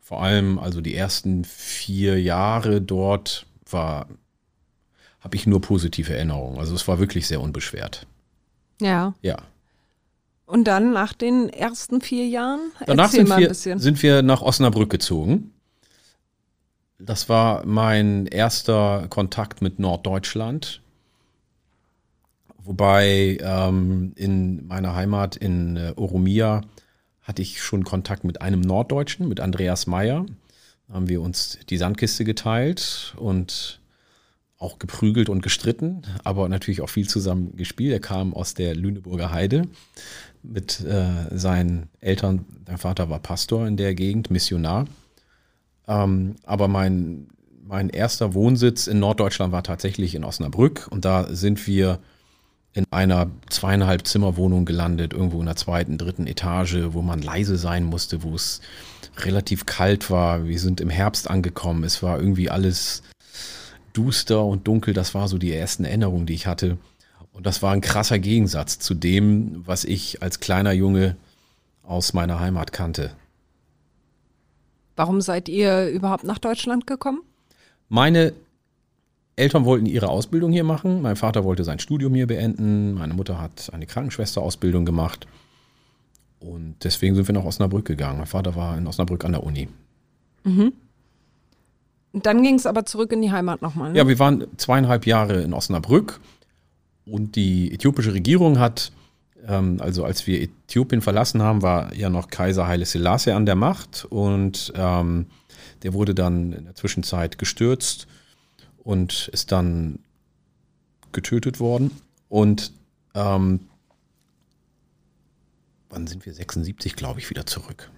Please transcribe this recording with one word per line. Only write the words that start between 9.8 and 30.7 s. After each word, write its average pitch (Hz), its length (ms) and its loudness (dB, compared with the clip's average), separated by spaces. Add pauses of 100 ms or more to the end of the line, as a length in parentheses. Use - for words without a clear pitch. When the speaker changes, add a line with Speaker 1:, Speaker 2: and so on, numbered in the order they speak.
Speaker 2:
Und 220 200 2
dann 214 260 4
nach 208 220 0
den 240 340 0
ersten 240 540 -4
vier 247 260 -4
Jahren? 262 440 -4 (140)
Speaker 1:
Danach 165 200 6
Speaker 2:
Erzähl 214 160 4
Speaker 1:
sind 196 80 8
Speaker 2:
mal 190 60 4
ein 190 60 8
Speaker 1:
wir, 170 60 8
Speaker 2:
bisschen. 185 320 -4
Speaker 1:
sind 143 240 2
wir 139 180 8
nach 131 200 4
Osnabrück 110 480 4
gezogen. 90 640 0 (1500)
Das 104 300 -6
war 113 360 4
mein 104 640 4
erster 104 840 2
Kontakt 101 520 -4
mit 95 180 -2
Norddeutschland. 98 1000 -4 (1800)
Wobei, 98 760 4
ähm, 92 720 0
in 92 520 -2
meiner 90 280 -4
Heimat 98 400 -2
in, 87 400 -2
äh, 85 220 -6
Oromia 101 640 2 (600)
hatte 98 200 -8
ich - 200 -8
schon 98 220 -2
Kontakt 95 400 -6
mit 87 180 -4
einem 92 200 0
Norddeutschen, 135 680 -2
mit 104 140 -4
Andreas 90 440 -2
Meyer. 110 400 -2 (600)